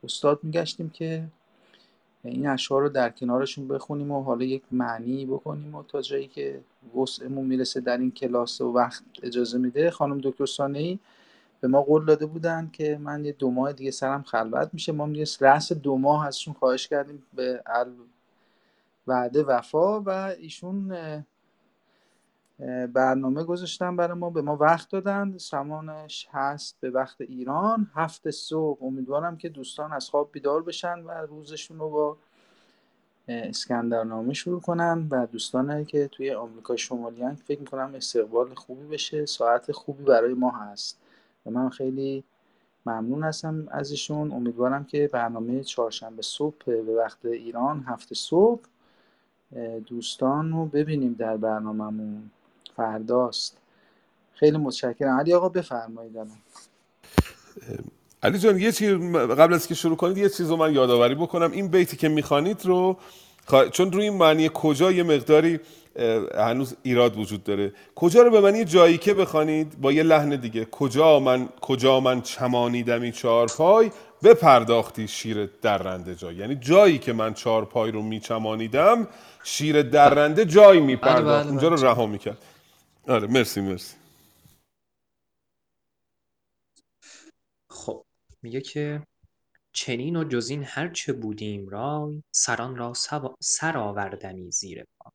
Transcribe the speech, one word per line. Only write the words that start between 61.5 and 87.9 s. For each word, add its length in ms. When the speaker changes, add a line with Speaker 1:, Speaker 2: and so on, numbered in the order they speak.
Speaker 2:
این 160
بیتی 300
که 120
می‌خوانید 560
رو 320
خوا-، 220
چون 220
روی 120
این 140
معنی 360
کجا 380
یه 120
مقداری، 560
اه، 540
هنوز 340
ایراد 340
وجود 260
داره، 300
کجا 260
رو 100
به 100
معنی 240
جایی 320
که 160
بخوانید 680
با 100
یه 120
لحن 320
دیگه: 300
"کجا 540
من، 300
کجا 380
من 220
چمانیدمی 880
چار 360
پای، 440
بپرداختی 840
شیر 380
درنده 720
جای." 200
یعنی 200
جایی 440
که 140
من 200
چار 320
پای 260
رو 100
میچمانیدم، 1080
شیر 380
درنده 640
جای 320
Speaker 3:
بله، 80
Speaker 2:
میپرداخت، 580
Speaker 3:
بله، 60
Speaker 2:
اونجا 200
Speaker 3:
بله. 120
Speaker 2:
رو 60
رها 180
می‌کرد. 320
آره، 200
مرسی، 340
مرسی. 340
Speaker 3:
خب، 360